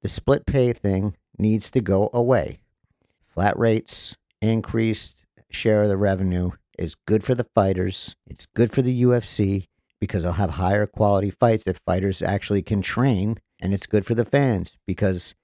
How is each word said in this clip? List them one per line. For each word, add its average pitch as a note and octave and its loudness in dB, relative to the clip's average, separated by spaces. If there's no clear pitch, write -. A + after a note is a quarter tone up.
The G#2 -6
split - 0
pay B2 2
thing G2 -2
needs G#2+ 0
to C3 2
go G2 2
away. A#2+ 0
Flat G2 0
rates, - -2
increased A2+ -2
share G#2+ 2
of G#2 2
the G2 0
revenue F#2 0
is E2+ -6
good G#2+ 0
for C3 0
the A#2+ -2
fighters. F#2+ -2
It's - -14
good A2+ 0
for C#3 0
the B2+ 0
U B2 4
F A#2+ 0
C G2 -2
because F#2+ -2
they'll F2 0
have F2 0
higher F#2+ 0
quality G2+ 0
fights A2+ 2
if F#2 -2
fighters F#2 -2
actually G2+ -2
can G2+ -2
train. A2+ 0
And F#2 -2
it's G2 -4
good G2+ 0
for A#2 -2
the A2+ 0
fans A#2+ 0
because F#2+ -2